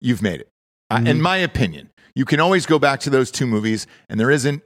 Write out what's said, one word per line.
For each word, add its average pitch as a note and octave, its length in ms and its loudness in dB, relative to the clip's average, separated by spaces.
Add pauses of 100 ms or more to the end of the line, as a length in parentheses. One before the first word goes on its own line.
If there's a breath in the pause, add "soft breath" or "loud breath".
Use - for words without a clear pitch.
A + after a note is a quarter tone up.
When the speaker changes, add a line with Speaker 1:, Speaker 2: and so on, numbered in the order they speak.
Speaker 1:
you've B2 220 -2
made F2 180 -2
it. - 80 -20 (420)
I, A2+ 80 0
in A#2 60 0
Speaker 2:
Mm-hmm. D3 180 2
Speaker 1:
my F3+ 160 2
opinion, F#2 520 -2 (260 soft breath)
you C3 80 0
can D3 160 0
always F3+ 260 2
go D#3 140 4
back C#3 200 2
to D3 100 -6
those C3 200 2
two - 160 -4
movies, A2 400 -2 (220 soft breath)
and G#2+ 100 -6
there B2 140 2
isn't C#3+ 340 0